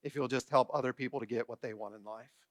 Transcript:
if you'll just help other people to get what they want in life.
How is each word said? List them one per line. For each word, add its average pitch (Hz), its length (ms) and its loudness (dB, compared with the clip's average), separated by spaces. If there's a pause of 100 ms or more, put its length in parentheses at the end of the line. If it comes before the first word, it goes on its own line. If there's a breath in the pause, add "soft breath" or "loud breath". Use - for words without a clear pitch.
if 143 120 -4
you'll 127 140 0
just 127 200 0
help 131 240 6
other 127 220 2
people 131 260 -4
to 113 60 -6
get 117 200 -2
what 117 140 -12
they 113 140 -6
want 104 200 -10
in 107 100 -18
life. 110 280 -12 (180)